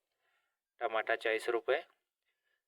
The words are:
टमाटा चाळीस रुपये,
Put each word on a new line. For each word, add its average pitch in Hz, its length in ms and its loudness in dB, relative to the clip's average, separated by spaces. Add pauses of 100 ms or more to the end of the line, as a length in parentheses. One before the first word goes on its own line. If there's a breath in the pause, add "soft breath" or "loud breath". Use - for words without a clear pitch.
(800)
टमाटा 110 360 0
चाळीस 110 320 0
रुपये, 127 320 0 (880)